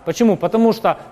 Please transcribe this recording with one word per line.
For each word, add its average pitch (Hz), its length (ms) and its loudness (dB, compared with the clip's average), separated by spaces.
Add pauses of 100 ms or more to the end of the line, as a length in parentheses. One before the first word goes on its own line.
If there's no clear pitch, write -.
Почему? 190 320 0
Потому 220 360 0
что 190 240 -2 (140)